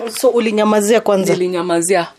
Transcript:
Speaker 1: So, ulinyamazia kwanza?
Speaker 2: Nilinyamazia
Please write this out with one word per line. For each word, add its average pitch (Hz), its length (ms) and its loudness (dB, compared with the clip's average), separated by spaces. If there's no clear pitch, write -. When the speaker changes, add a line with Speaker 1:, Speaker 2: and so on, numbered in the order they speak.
Speaker 1:
So, 262 80 2
ulinyamazia 214 720 2
kwanza? 190 320 0
Speaker 2:
Nilinyamazia 175 760 -2